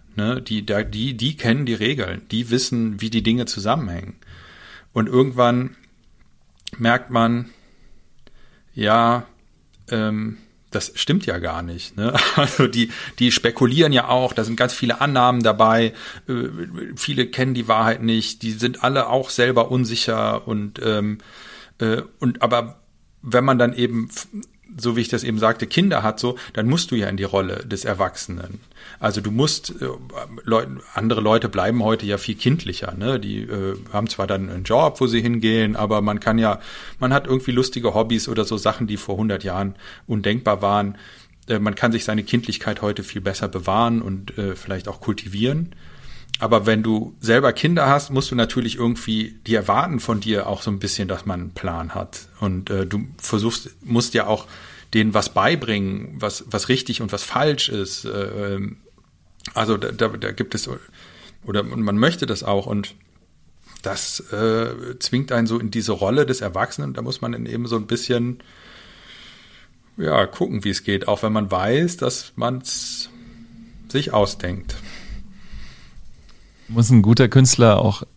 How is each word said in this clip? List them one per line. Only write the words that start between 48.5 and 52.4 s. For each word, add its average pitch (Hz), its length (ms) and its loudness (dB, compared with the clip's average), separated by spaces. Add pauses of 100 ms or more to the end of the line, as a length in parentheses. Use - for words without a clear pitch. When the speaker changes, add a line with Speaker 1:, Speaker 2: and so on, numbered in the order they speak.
Speaker 1:
irgendwie, 113 680 -2
die 110 80 2
erwarten 113 460 2
von 110 180 0
dir 104 300 0
auch 101 140 -4
so 110 100 -2
ein 98 80 -4
bisschen, 101 260 -2
dass 92 180 -6
man 90 160 -4
einen 87 140 -8
Plan 82 400 -6
hat. - 320 -10 (140)